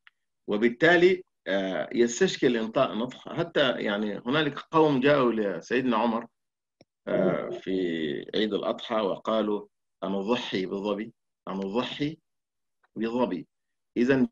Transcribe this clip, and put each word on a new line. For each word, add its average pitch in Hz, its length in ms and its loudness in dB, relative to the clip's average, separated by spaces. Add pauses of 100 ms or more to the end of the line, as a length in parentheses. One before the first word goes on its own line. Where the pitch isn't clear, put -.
(480)
وبالتالي، 160 760 4 (240)
آه، 95 460 -2
يستشكل 120 640 2
إنطاء 110 380 0
نطق، 120 380 -8
حتى 147 380 0
يعني 104 460 -2
هنالك 143 420 -2
قوم 156 400 4
جاءوا 135 320 4
لسيدنا 110 680 0
عمر، 117 300 0 (800)
آه، 92 420 0
في - 220 -8 (640)
عيد 104 180 0
الأضحى 110 420 -4
وقالوا: 107 720 -2 (360)
"أنضحي 98 640 -2
بظبي، 101 480 -4 (340)
أنضحي 107 680 -4 (800)
بظبي". 110 520 -2 (500)
إذن 123 340 4